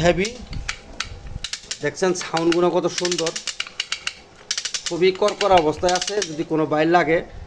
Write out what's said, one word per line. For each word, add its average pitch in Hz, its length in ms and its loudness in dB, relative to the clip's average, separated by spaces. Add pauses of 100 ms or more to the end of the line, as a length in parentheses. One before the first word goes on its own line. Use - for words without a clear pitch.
হেভি, 175 280 4 (1500)
দেখছেন 180 280 0 (120)
সাউন্ডগুলো 170 520 2
কত 175 100 2 (140)
সুন্দর, 175 320 -2 (1600)
খুবই 175 220 2 (120)
করকরা 202 420 4
অবস্থায় 180 360 2
আছে। 202 160 -4 (140)
যদি 156 220 -6
কোনো 156 120 2 (100)
বাইর 160 240 4
লাগে 165 220 4 (280)